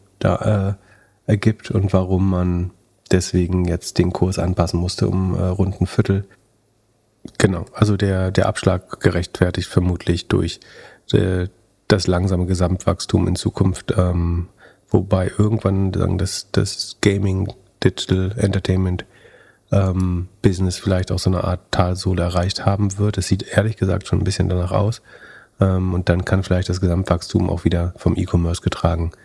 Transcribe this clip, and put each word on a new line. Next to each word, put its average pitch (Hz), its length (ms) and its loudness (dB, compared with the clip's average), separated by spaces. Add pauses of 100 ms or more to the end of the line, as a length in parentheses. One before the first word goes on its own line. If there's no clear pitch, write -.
(180)
da, 98 600 0 (500)
äh, 107 40 2
ergibt 107 380 0
und 98 240 0
warum 92 340 2
man 90 440 0 (400)
deswegen 90 540 2
jetzt - 340 -4
den 90 140 4
Kurs 92 260 0
anpassen 87 400 0
musste 92 280 -2
um, 92 280 -2
äh, 90 80 -2
rund 92 360 0
ein 90 60 0
Viertel. 98 400 0 (1120)
Genau, 92 360 2
also 104 240 2
der, 95 340 0
der - 160 2
Abschlag - 520 0
gerechtfertigt 90 680 0
vermutlich 90 580 0
durch, 92 320 0 (540)
äh, 92 340 2 (400)
das 95 200 2
langsame 92 380 2
Gesamtwachstum 90 840 0
in 90 80 0
Zukunft, - 600 0
ähm, 87 540 0 (400)
wobei 95 480 2
irgendwann 98 560 0
sagen, 92 240 0
das, - 340 -4
das - 500 -4
Gaming, 98 520 0 (300)
Digital 92 540 0
Entertainment, 92 680 0 (680)
ähm, 92 580 0 (120)
Business 92 360 0
vielleicht 95 340 -2
auch 95 80 -2
so - 100 0
eine 92 140 0
Art - 280 -4
Talsohle 92 520 0
erreicht 87 420 -2
haben 98 320 0
wird. 104 200 0
Es 92 100 -4
sieht 98 160 -2
ehrlich 104 340 0
gesagt 95 300 -2
schon 92 120 0
ein 90 40 -2
bisschen 92 260 0
danach 90 220 -2
aus. 101 300 0 (580)
Ähm, 92 340 2
und 90 160 -2
dann 87 160 2
kann 95 180 0
vielleicht 92 260 0
das 92 120 -2
Gesamtwachstum 90 680 0
auch 87 160 -2
wieder 87 320 0
vom - 180 0
E-Commerce 85 460 -2
getragen 82 500 -2 (140)